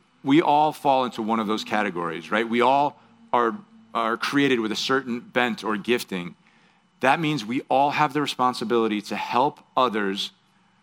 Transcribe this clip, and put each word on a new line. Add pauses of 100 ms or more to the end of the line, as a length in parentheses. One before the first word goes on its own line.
(240)
we
all
fall
into
one
of
those
categories,
right?
We
all (320)
are, (360)
are
created
with
a
certain
bent
or
gifting. (640)
That
means
we
all
have
the
responsibility
to
help (180)
others (520)